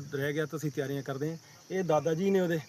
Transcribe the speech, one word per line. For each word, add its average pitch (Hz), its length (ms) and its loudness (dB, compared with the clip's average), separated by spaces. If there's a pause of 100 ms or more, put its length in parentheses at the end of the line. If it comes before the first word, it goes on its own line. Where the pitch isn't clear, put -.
(140)
ਰਹਿ 143 200 0
ਗਿਆ 156 120 0
ਤਾਂ 151 140 -6
ਅਸੀਂ 147 120 -4
ਤਿਆਰੀਆਂ 139 320 -2
ਕਰਦੇ 139 260 -4
ਹਾਂ। 165 80 -6 (340)
ਇਹ 185 120 0
ਦਾਦਾ 156 300 2
ਜੀ 185 160 2
ਨੇ 196 100 6
ਉਹਦੇ 170 300 2